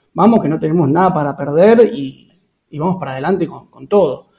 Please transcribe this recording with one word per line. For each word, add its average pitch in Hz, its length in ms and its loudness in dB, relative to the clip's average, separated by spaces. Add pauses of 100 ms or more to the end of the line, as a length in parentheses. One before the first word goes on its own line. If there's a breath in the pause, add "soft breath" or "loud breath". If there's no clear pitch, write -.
(140)
vamos, 214 280 4
que 151 80 -4
no 156 100 -4
tenemos 156 300 0
nada 185 240 2
para 143 240 -4
perder 180 560 4
y, 135 380 -12 (380)
y 147 100 -12
vamos 180 180 -2
para 135 160 -10
adelante 160 340 -4
con, 127 200 -16
con 131 200 -20
todo. 180 400 0 (100)